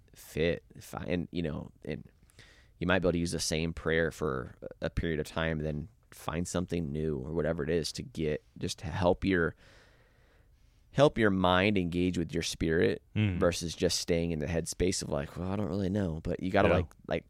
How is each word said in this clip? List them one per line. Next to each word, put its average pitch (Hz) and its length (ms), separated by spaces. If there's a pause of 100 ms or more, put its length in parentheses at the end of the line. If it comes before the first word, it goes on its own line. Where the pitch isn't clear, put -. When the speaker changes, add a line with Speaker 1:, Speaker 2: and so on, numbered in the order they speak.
(140)
Speaker 1:
fit, - 480 (180)
fi-, - 280
and, 90 240
you 87 100
know, 78 280 (160)
and - 180 (720)
you 85 80
might 90 140
be 87 60
able 87 60
to 85 60
use 85 140
the 80 80
same 82 320
prayer 80 380
for 65 440 (280)
a 80 80
period 82 280
of 76 80
time, 80 340
then 76 280 (220)
find - 360
something 87 460
new 78 240
or 67 160
whatever 82 320
it 76 60
is 82 220
to 78 100
get, 76 420 (140)
just - 220
to - 60
help 90 380
your, 87 300 (1400)
help 147 260
your 110 120
mind 95 480
engage 87 400
with 82 140
your 82 100
spirit 82 600 (140)
Speaker 2:
Mm. 101 220
Speaker 1:
versus 87 360
just - 240
staying 85 320
in 80 100
the 73 60
headspace 85 560
of, - 60
like, 76 280
"Well, 90 140
I 98 60
don't 104 120
really 92 220
know." 90 320
But - 200
you 92 80
gotta, 98 180
Speaker 2:
Yeah. 85 80
Speaker 1:
like, 87 100 (200)
like, - 240